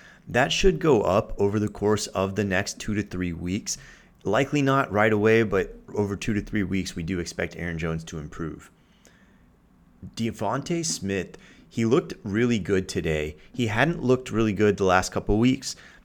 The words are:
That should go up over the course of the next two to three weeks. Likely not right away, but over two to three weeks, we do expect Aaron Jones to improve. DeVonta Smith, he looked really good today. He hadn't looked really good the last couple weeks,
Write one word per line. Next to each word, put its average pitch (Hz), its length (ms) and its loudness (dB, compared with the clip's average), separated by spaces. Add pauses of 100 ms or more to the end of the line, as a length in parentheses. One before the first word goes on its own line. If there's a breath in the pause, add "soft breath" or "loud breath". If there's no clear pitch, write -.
(280 loud breath)
That 117 240 2
should - 260 4
go 135 240 4
up 101 360 2
over 101 200 2
the 104 100 0
course 104 400 0
of 95 260 -2
the 101 100 0
next 98 340 -2
two 107 160 -6
to 101 80 -2
three 90 300 -4
weeks. 87 460 -6 (460 loud breath)
Likely 135 380 2
not 135 300 2
right 107 200 4
away, 110 300 6
but 95 320 0 (200)
over 101 220 -2
two - 180 -2
to 101 60 -2
three 104 220 -2
weeks, 92 320 -4
we 87 80 -6
do 87 160 -4
expect 87 380 -6
Aaron 85 220 -6
Jones 82 260 -4
to 80 140 -12
improve. 76 520 -10 (1500 soft breath)
DeVonta 117 680 -4
Smith, 98 540 -4 (300 loud breath)
he 113 160 -2
looked 151 300 2 (100)
really 113 340 0
good 95 300 0
today. 80 480 -2 (160 loud breath)
He 117 160 -2
hadn't 123 340 0
looked 123 280 2
really 110 220 2
good 104 240 4
the 98 80 0
last 90 280 4
couple - 260 0
weeks, 131 380 2 (280 loud breath)